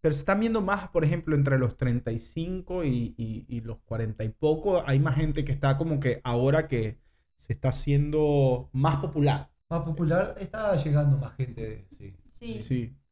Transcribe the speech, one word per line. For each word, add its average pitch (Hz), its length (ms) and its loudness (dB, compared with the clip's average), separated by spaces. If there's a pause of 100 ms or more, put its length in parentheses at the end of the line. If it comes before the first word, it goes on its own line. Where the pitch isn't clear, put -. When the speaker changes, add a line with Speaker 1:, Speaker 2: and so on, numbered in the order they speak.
Speaker 1:
Pero 156 120 2
se 143 60 -4
están 202 200 0
viendo 226 220 2
más, 196 280 -2
por - 140 2
ejemplo, 156 320 2
entre 139 220 4
los 123 200 0
treinta 123 340 -2
y 113 80 -4
cinco 180 640 -6
y, 120 340 -2
y, 110 300 -8
y 120 140 -8
los 113 180 -10
cuarenta 110 440 -6
y 107 60 -2
poco. 160 580 0
Hay 135 120 4
más 151 160 2
gente 151 300 0
que 139 60 -4
está 135 260 2
como 160 220 0
que 131 240 -2
ahora 135 440 2
que 110 300 -2 (500)
se - 60 -4
está - 160 -2
haciendo 143 1000 2
más 139 260 2
popular. 143 520 0 (200)
Speaker 2:
Más 165 140 -2
popular, 165 560 0
está 202 380 -2
llegando 143 400 4
más 135 180 -6
gente, 110 520 -8 (100)
sí. 98 180 -18 (240)
Speaker 3:
Sí. 226 240 -10
Speaker 1:
Sí. 123 320 -4 (160)